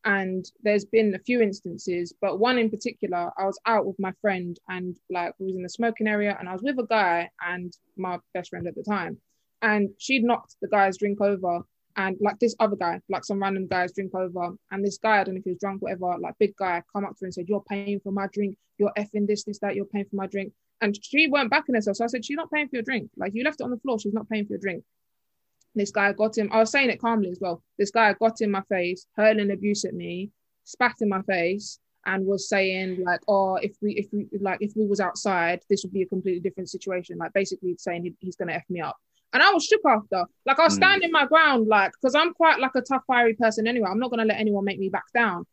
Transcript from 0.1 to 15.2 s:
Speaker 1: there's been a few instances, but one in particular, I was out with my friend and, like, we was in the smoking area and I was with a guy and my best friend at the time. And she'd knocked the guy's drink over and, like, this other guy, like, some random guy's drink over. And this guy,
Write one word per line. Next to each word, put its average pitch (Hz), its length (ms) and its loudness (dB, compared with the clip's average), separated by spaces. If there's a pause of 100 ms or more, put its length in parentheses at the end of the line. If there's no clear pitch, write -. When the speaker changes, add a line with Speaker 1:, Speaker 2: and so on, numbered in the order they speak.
Speaker 1:
there's 208 240 2
been 214 300 2
a 185 40 -10
few 247 220 0
instances, 175 800 -2
but 190 180 -2
one 247 200 4
in 226 100 2
particular, 185 720 -4
I 196 60 0
was 196 200 -2
out 220 220 2
with 185 100 -8
my 190 140 -4 (100)
friend 180 340 -2 (140)
and, 180 260 -8 (140)
like, 175 300 -4
we 190 80 -6
was 185 80 -4
in 180 80 -6
the 180 60 -10
smoking 226 380 -2
area 208 320 0
and 180 80 -10
I 185 60 -8
was 185 80 -8
with 262 160 -2
a 233 80 -2
guy 180 460 2 (100)
and 180 340 -6 (220)
my 180 220 -6 (160)
best 180 160 -8
friend 175 160 -8
at 160 80 -8
the 202 80 -10
time. 190 360 -4 (440)
And 208 340 2
she'd 262 260 2
knocked - 380 0
the 196 60 -6
guy's 196 300 4
drink 202 240 -2
over 185 420 0 (340)
and, 190 240 -2
like, 208 160 0
this 220 220 2
other 208 160 2
guy, 175 340 -4
like, 190 160 -4
some 196 160 -4
random 196 240 -2
guy's 180 280 0
drink 190 200 -8
over. 180 420 -4 (140)
And 196 160 -4
this 196 140 -4
guy, 214 220 4